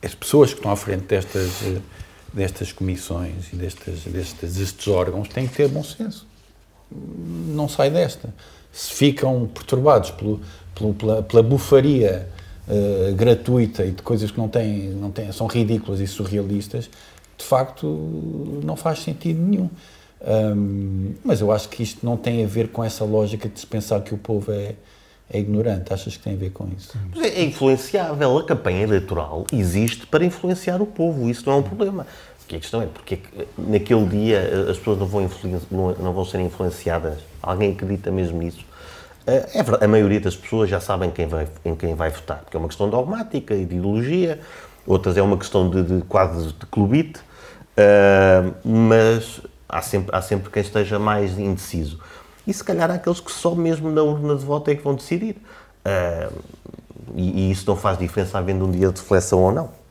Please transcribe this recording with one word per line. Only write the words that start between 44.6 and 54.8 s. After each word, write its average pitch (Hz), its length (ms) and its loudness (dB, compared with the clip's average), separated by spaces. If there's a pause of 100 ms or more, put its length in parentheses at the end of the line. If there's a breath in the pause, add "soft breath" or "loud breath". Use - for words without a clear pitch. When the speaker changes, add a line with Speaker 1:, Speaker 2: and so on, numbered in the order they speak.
Speaker 2:
Outras 92 300 2
é 101 60 6
uma 98 140 4
questão 92 340 2
de, 92 120 2
de 90 200 2
quase 85 460 0
de - 180 -12
clubite, 135 540 2 (560 loud breath)
ah, 98 760 8 (120)
mas 113 760 4 (280)
há - 120 -4
sempre, 95 340 -4
há 110 60 2
sempre 98 300 -4
quem 107 120 -2
esteja 101 360 -2
mais 101 400 0
indeciso. 87 600 -4 (480 loud breath)
E 202 60 -2
se - 100 -6
calhar 170 280 0
há 175 40 0
aqueles 175 260 -2
que - 120 -12
só 170 220 0
mesmo 165 360 0
na 156 120 4
urna 147 340 0
de 135 80 -6
voto 147 260 -2
é 147 40 4
que 147 80 -10